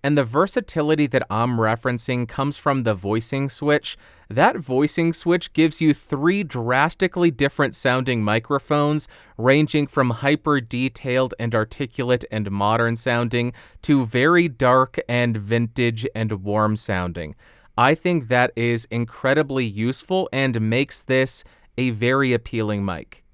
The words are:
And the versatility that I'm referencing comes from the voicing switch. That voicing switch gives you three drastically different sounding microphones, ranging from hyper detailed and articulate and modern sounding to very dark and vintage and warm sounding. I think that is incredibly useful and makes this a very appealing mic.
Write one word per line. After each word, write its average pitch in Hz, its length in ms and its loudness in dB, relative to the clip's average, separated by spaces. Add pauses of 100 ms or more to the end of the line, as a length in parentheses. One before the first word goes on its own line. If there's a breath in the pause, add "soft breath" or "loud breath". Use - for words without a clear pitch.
And 147 160 2
the 135 60 2
versatility 151 800 0
that 127 240 0
I'm 117 280 0
referencing 120 680 -2
comes 139 300 -4
from 135 260 -2
the 110 120 0
voicing 113 540 -4
switch. 147 480 -2 (320 soft breath)
That 160 280 2
voicing 147 560 0
switch 170 400 -2
gives 156 280 0
you 156 140 4
three 170 480 0
drastically 147 880 0
different 139 460 0
sounding 127 480 0
microphones, 147 800 0 (320 loud breath)
ranging 143 480 2
from 131 240 0
hyper 143 500 0
detailed 127 760 -2
and 117 160 -2
articulate 123 760 -2
and 104 180 -4
modern 113 460 0
sounding 120 560 -2 (300 loud breath)
to 139 240 2
very 160 420 2
dark 131 500 2 (100)
and 120 280 0
vintage 117 680 0 (120)
and 110 160 -2
warm 107 420 0
sounding. 87 600 -4 (420 soft breath)
I 135 160 6
think 160 320 -2
that 123 300 2
is 117 300 -2
incredibly 131 800 -2
useful 123 680 -4
and 131 280 0
makes 117 400 0
this - 440 0 (320 soft breath)
a 127 140 0
very 123 420 0
appealing 107 520 -2
mic. - 500 -8